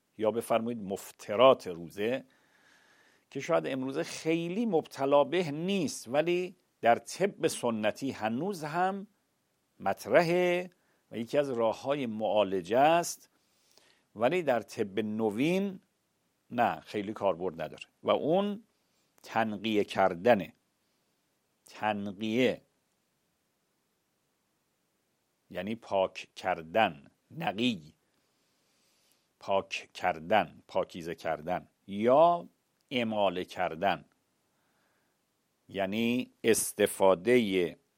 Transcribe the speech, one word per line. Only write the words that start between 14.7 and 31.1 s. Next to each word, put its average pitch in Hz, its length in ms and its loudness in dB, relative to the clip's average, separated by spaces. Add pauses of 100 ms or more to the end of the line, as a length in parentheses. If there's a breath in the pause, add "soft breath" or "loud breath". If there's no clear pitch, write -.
نوین 113 840 -2 (720)
نه، 107 300 0
خیلی 104 320 -6
کاربرد 90 480 -2
نداره 78 240 -10 (180)
و 107 80 0
اون 196 540 0 (580)
تنقیه 107 640 -2
کردنه. 95 680 2 (1120)
تنقیه 107 960 -2 (3000)
یعنی 92 240 -6
پاک 98 600 -2
کردن، 87 760 -2 (200)
نقی، 107 640 -4 (1500)
پاک - 540 -2
کردن، 87 760 0
پاکیزه 85 460 -4